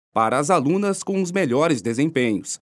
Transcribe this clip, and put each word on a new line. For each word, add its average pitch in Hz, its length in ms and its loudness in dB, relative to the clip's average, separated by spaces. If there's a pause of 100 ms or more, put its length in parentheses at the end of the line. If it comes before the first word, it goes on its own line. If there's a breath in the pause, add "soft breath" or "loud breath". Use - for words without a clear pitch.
(140)
para 113 260 2
as 147 100 0
alunas 190 540 0
com 196 180 -2
os 180 80 -4
melhores 156 520 0
desempenhos. 117 800 -2